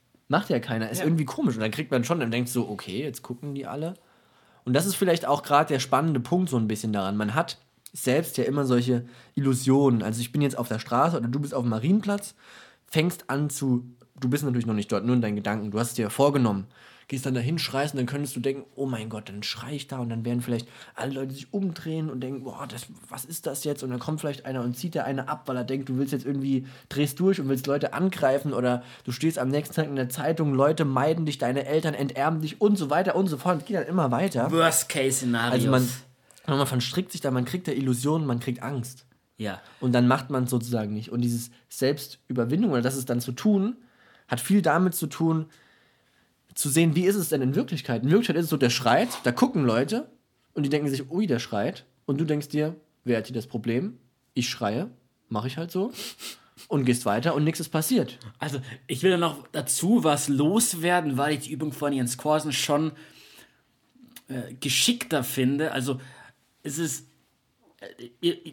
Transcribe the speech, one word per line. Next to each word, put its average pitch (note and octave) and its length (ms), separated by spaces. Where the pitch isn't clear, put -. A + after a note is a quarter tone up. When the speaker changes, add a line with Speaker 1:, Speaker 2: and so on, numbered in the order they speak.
Speaker 1:
Macht F3+ 220
ja C3+ 100
keiner, A2+ 300
ist F3 80
Speaker 2:
Ja. F#3 60
Speaker 1:
irgendwie E3 200
komisch. F3 320
Und A2 40
dann A2 100
kriegt D3 200
man B2 140
schon, E3+ 160
dann A#2 100
denkt A#2+ 180
so, A#2+ 200
„Okay, G2+ 340
jetzt D3 200
gucken C#3 320
die C#3 120
alle.“ D3+ 280
Und B2 100
das D#3+ 120
ist G3 80
vielleicht E3+ 320
auch C#3+ 160
grad D3 280
der C#3 100
spannende C#3 400
Punkt F3+ 280
so C3 80
ein A2+ 120
bisschen G#2+ 240
daran. G2+ 240
Man G#2 180
hat - 240
selbst C#3+ 460
ja - 60
immer C#3+ 200
solche B2 400
Illusionen. C3 680
Also A2 180
ich A#2+ 120
bin D3 80
jetzt C#3 160
auf A#2+ 120
der A2+ 100
Straße C#3+ 380
oder A#2 120
du C3 120
bist C#3 120
auf C3 100
dem A#2+ 80
Marienplatz, G3 640
fängst E3 420
an C#3+ 220
zu, B2 340
du C3 120
bist B2 140
natürlich B2 220
noch A2+ 80
nicht G#2 160
dort, G2+ 140
nur B2 100
in B2 60
deinen G#2 160
Gedanken. G#2 340
Du G#2 80
hast A#2+ 100
es - 60
dir A2 160
vorgenommen, B2 560
gehst C3 140
dann C3 80
dahin, B2+ 240
schreist D3 340
und C#3+ 60
dann B2 80
könntest C#3+ 300
du B2+ 40
denken, C3+ 240
„Oh C3+ 120
mein A2 240
Gott“, G#2+ 180
dann G2+ 140
schrei - 320
ich C3+ 120
da C3+ 120
und A#2+ 100
dann A#2 160
werden A#2+ 160
vielleicht A#2+ 260
alle C3+ 180
Leute C3+ 220
sich - 180
umdrehen E3 560
und B2+ 140
denken, B2+ 220
„Boah, C3 220
das, A#2+ 200
was B2+ 160
ist E3 200
das C3+ 180
jetzt?“ D3 180
Und C3 80
dann B2 80
kommt D3+ 240
vielleicht C#3+ 240
einer C3 160
und B2 160
zieht E3+ 160
dir D#3 100
eine C3+ 240
ab, D3+ 160
weil B2+ 140
er B2 60
denkt, C3+ 260
du B2+ 80
willst C#3 160
jetzt C3 100
irgendwie, C3+ 420
drehst C#3+ 320
durch F#3 180
und C3+ 120
willst C3 160
Leute C#3 260
angreifen C#3+ 600
oder B2 280
du B2 80
stehst D#3 260
am B2+ 100
nächsten C#3+ 260
Tag D#3 140
in C#3 80
der B2+ 120
Zeitung, D3 460
Leute D3 320
meiden D3+ 400
dich, C#3+ 100
deine C3 300
Eltern D#3 260
enterben C#3 480
dich D#3 220
und G#3 160
so D3+ 100
weiter E3+ 260
und F#3+ 120
so D#3 100
fort. F3 240
Es - 60
geht G3 100
dann E3+ 100
immer E3 240
weiter. C#3 400
Speaker 2:
Worst-Case-Szenarios. C3 1000
Speaker 1:
Also B2+ 180
man, B2+ 160
wenn C#3+ 100
man C#3 100
verstrickt C3 460
sich - 80
da, C#3+ 100
man B2+ 140
kriegt F3+ 240
da D3+ 40
Illusionen, C3+ 540
man A#2+ 140
kriegt B2 220
Angst. B2 420
Speaker 2:
Ja. G2+ 240
Speaker 1:
Und B2 120
dann B2 160
macht B2+ 220
man's B2+ 180
sozusagen A#2 460
nicht. A2 180
Und A#2+ 80
dieses A#2+ 300
Selbstüberwindung C#3+ 1040
oder B2+ 100
das B2+ 160
es C3 80
dann A#2+ 160
zu B2+ 120
tun, G#3 440
hat A#2+ 120
viel G3 220
damit E3+ 320
zu D3+ 140
tun, D#3+ 420
zu - 140
sehen, D#3+ 260
wie F3 120
ist G3+ 100
es F3+ 140
denn C#3+ 100
in C3 140
Wirklichkeit? C3+ 480
In C3+ 80
Wirklichkeit G3 260
ist E3+ 80
es D#3 60
so, D#3 80
der B2 100
schreit, B2+ 400
da B2 80
gucken F#3 320
Leute C#3+ 460
und D3 120
die C#3 40
denken D3 220
sich, C3+ 200
„Ui, F#3+ 160
der B2+ 120
schreit.“ A2+ 480
Und C#3+ 160
du E3 60
denkst D3+ 220
dir, D3+ 280
„Wer A#2+ 120
hat A2 100
hier B2 80
das A2+ 120
Problem? A#2+ 520
Ich A#2+ 160
schreie, A#2+ 400
mach A2 160
ich C3 100
halt E3 140
so.“ G3 220
Und C#3+ 160
gehst A#2+ 220
weiter B2 280
und D3 100
nichts D#3+ 140
ist D#3+ 120
passiert. D#3 480
Speaker 2:
Also, C#3 220
ich C3 160
will F3+ 140
noch E3 360
dazu E3+ 520
was D3 240
loswerden, D#3+ 880
weil C#3+ 160
ich C#3 140
die - 60
Übung D3+ 200
von C#3+ 220
Jens B2 240
Korsen D3+ 340
schon, D3+ 400
äh, B2+ 320
geschickter D3+ 640
finde. C#3 480
Also, C3 280
es C#3+ 140
ist, D#3 300
äh, C#3+ 540